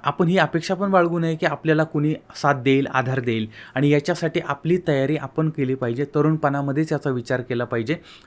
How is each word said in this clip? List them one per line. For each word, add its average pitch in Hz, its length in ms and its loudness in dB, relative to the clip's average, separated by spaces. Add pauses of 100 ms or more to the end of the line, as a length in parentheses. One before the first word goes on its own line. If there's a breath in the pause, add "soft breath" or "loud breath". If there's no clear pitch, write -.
आपण 160 240 0
ही 180 100 2
अपेक्षा 165 360 0
पण 190 180 -2
बाळगू 175 280 2
नये 165 160 0
की 165 100 -2
आपल्याला 156 380 0
कुणी 156 320 0 (200)
साथ 143 180 2
देईल, 135 340 2
आधार 131 320 -2
देईल 113 280 -2 (280 loud breath)
आणि 143 140 2
याच्यासाठी 160 500 0
आपली 160 380 -2 (100)
तयारी 143 300 2
आपण 156 320 -2
केली 135 260 -2
पाहिजे. 127 300 -2
तरुणपणामध्येच 147 840 0
याचा 147 180 -2
विचार 123 320 -2
केला 120 240 -4
पाहिजे 120 320 -2 (300 loud breath)